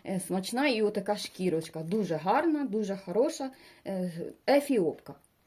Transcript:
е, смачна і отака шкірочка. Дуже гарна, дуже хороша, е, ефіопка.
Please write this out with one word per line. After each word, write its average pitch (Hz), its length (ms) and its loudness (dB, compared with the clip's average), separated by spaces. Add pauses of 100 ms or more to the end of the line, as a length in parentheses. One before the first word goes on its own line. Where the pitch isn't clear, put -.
е, 190 200 -2
смачна 220 420 -2
і 220 140 2
отака 208 340 0
шкірочка. 160 640 -4
Дуже 170 320 -2
гарна, 277 500 2
дуже 196 320 -2
хороша, 262 540 0 (360)
е, 185 260 -4 (360)
ефіопка. 233 680 2 (320)